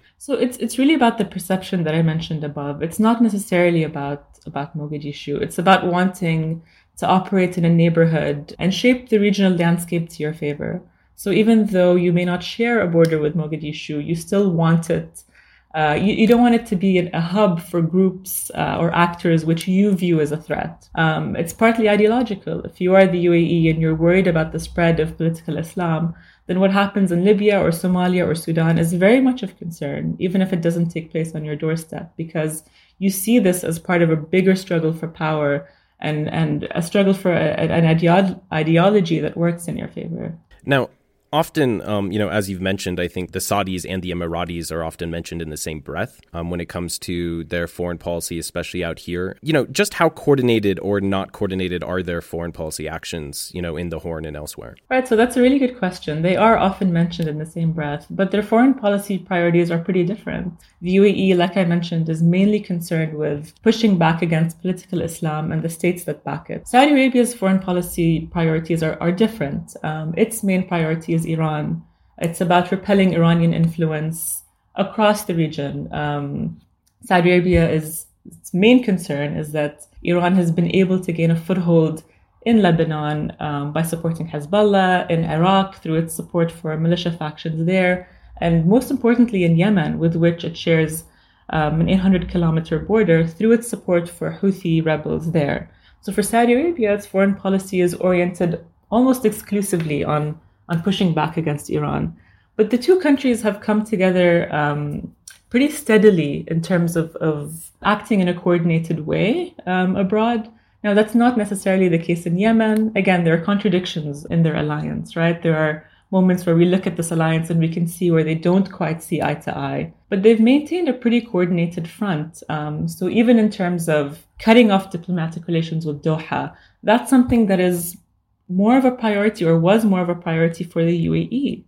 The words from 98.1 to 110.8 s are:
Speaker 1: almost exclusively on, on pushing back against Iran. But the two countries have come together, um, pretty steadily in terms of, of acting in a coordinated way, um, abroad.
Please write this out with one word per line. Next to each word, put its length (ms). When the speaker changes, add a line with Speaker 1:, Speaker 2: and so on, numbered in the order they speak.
Speaker 1:
almost 320
exclusively 800
on, 340
on 140
pushing 320
back 240
against 320
Iran. 480
But 160
the 60
two 220
countries 440
have 180
come 240
together, 680
um, 640
pretty 200
steadily 800
in 140
terms 340
of, 220
of 540
acting 360
in 80
a 60
coordinated 720
way, 500
um, 300
abroad. 540